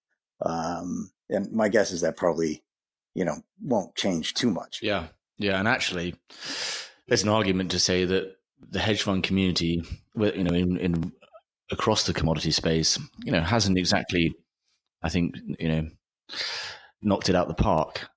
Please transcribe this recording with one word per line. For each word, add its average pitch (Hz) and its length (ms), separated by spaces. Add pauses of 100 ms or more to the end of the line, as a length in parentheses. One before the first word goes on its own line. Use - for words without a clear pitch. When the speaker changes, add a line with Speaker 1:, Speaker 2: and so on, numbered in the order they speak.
(420)
Speaker 1:
Um, - 680 (180)
and 101 220
my 110 160
guess 101 240
is 82 100
that 80 140
probably, 80 480 (500)
you 92 120
know, - 160 (200)
won't 110 340
change 87 380
too - 160
much. - 320
Speaker 2:
Yeah. 98 260 (300)
Yeah. 98 220
And 101 80
actually, 90 480 (920)
there's 107 160
an 107 60
argument 95 420
to 90 80
say 92 260
that 92 320 (220)
the 92 200
hedge 101 240
fund 95 200
community, 87 600 (300)
wh-, 104 220
you 95 80
know, 87 120
in, 90 220
in, 85 340 (580)
across - 360
the 87 80
commodity 80 380
space, 80 460 (260)
you - 80
know, 85 100
hasn't 98 360
exactly, 87 560 (680)
I 82 80
think, 87 260 (240)
you 85 80
know, 80 220 (1120)
knocked 98 280
it 90 60
out 85 120
the 80 60
park. - 640